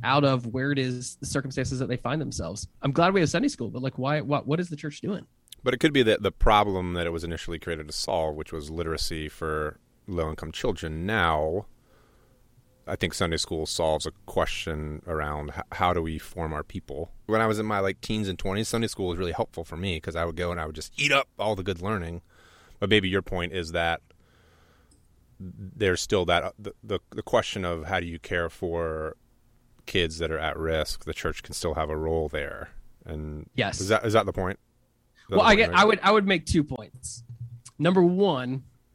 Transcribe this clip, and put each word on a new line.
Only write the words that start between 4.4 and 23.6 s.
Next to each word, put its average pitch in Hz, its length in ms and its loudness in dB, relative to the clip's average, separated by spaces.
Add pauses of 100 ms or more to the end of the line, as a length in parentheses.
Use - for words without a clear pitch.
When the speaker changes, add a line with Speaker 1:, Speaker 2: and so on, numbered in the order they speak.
Speaker 1:
what 151 120 2
is 180 120 -4
the 156 60 -6
church 147 260 -12
doing? 190 240 -6 (360)
Speaker 2:
But 127 120 2
it 120 60 -2
could 160 120 6
be 139 120 8
that 107 180 6
the 95 100 2
problem 101 640 4
that 85 120 0
it 85 40 0
was 85 140 -4
initially 85 340 -6
created 78 300 -6
to 76 40 -12
solve, 80 440 -2
which 78 180 -10
was 76 160 -8
literacy 80 580 -4
for 78 500 -4 (280)
low-income 78 460 -4
children, 82 520 -4
now 85 640 0 (1200)
I 92 100 -4
think 90 180 -2
Sunday 82 220 2
school 78 300 -2
solves 80 400 0
a 80 40 -4 (160)
question 78 800 -2
around 76 480 -4
h-, 92 80 -8 (100)
how 90 200 4
do 85 100 2
we 80 160 -4
form 80 340 -6
our 76 120 -6
people. 78 480 -10 (140)
When 110 140 2
I 113 60 4
was 107 140 2
in 107 60 -2
my, 104 120 0
like, 98 220 0
teens 107 260 -2
and 92 120 -4
twenties, 101 300 -2
Sunday 117 200 0
school - 200 -4
was 85 100 -2
really 87 140 -2
helpful 85 320 -6
for - 120 -12
me 87 240 -4
'cause 80 160 -8
I 82 80 0
would 85 100 -4
go 85 160 -2
and 87 80 -4
I 80 80 -4
would 78 80 -10
just 78 220 -12
eat 147 160 0
up 139 160 2 (100)
all 107 160 0
the 95 80 -4
good 90 200 -4
learning. 87 400 -4 (580)
But 104 80 0
maybe 98 200 6
your 92 140 2
point 87 300 -4
is 85 200 -4